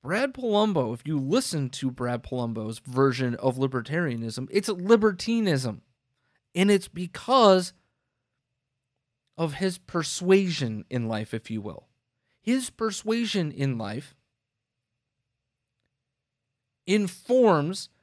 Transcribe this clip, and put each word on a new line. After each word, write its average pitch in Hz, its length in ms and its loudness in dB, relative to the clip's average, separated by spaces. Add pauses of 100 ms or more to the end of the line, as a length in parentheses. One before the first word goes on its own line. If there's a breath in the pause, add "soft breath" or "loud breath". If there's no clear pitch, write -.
Brad 226 320 -2
Polumbo, 208 640 0
if - 100 -14
you 147 140 -2
listen 147 500 0
to 131 220 -4
Brad 123 320 -4
Polumbo's 113 560 -6
version 127 560 0
of 127 220 -2
libertarianism, 131 920 -4
it's 202 200 0
libertinism. 196 1120 2 (720)
And 196 160 4
it's 196 160 2
because 190 880 2 (1600)
of 160 180 -4
his 180 220 -2
persuasion 165 1120 0
in 117 180 -4
life, 110 280 -6
if - 160 -8
you 110 100 -6
will. 101 260 -12 (540)
His 254 300 -2
persuasion 214 800 -2
in 135 260 -2
life 110 380 -10 (2750)
informs 190 1000 2 (140)